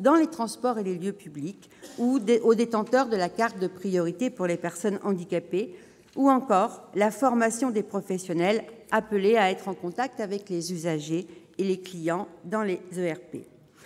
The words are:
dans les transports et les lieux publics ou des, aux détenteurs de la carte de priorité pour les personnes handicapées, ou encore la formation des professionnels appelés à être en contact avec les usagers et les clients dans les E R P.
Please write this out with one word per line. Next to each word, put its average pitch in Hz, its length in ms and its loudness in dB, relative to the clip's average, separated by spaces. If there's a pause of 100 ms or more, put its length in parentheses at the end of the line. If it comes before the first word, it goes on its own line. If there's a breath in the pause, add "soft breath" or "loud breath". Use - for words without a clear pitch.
dans 269 160 6
les 320 100 6
transports 233 520 -4
et 214 40 -2
les 185 140 -2
lieux 185 160 -4
publics 156 580 -12 (280 loud breath)
ou 254 200 2
des, 220 220 4
aux 226 160 6
détenteurs 233 520 2
de 220 80 0
la 180 120 2
carte 196 320 -2
de 180 80 0
priorité 180 600 -2
pour 185 180 -4
les 175 100 0
personnes 175 480 -4
handicapées, 175 720 -2 (400 loud breath)
ou 269 120 4
encore 233 540 2 (120)
la 208 160 2
formation 233 600 2
des 214 120 0
professionnels 185 840 -2 (260)
appelés 214 460 2
à 196 140 4
être 190 180 -6
en 190 60 -4
contact 240 460 -6
avec 202 280 -6
les 170 240 -4
usagers 160 540 -4 (320 loud breath)
et 190 60 0
les 185 160 0
clients 175 480 -4 (160)
dans 214 180 -2
les 185 180 -2 (160)
E 175 160 -2
R 151 80 -10
P. - 260 -14 (400 loud breath)